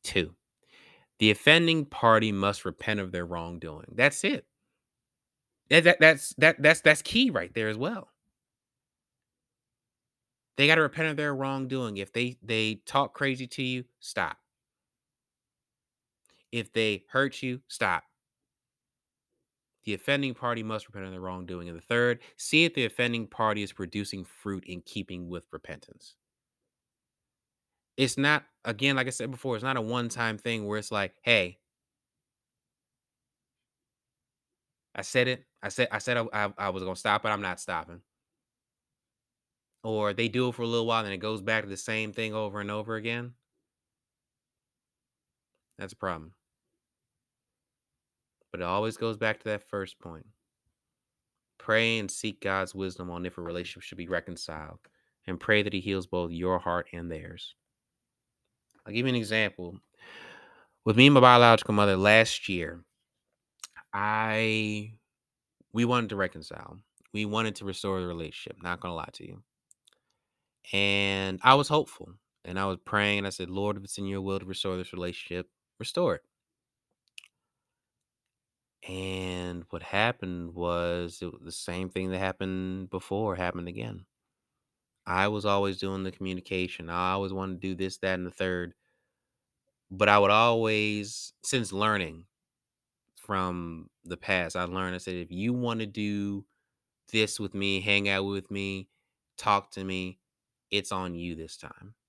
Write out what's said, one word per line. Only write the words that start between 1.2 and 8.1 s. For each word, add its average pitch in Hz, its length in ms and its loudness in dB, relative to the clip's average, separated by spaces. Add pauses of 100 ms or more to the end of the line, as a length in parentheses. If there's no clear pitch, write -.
offending 160 560 6
party 110 460 6
must 98 340 0
repent 101 340 -4
of 92 120 -6
their 87 160 -6
wrongdoing. 85 680 -10
That's 135 300 2
it. 277 240 -2 (1200)
That, 160 140 8
that, - 160 8
that's, 156 400 8
that, 160 200 6
that's, 147 220 6
that's 151 220 6
key 247 260 2
right 107 240 -4
there 110 160 0
as 107 80 -4
well. 180 320 -6 (2500)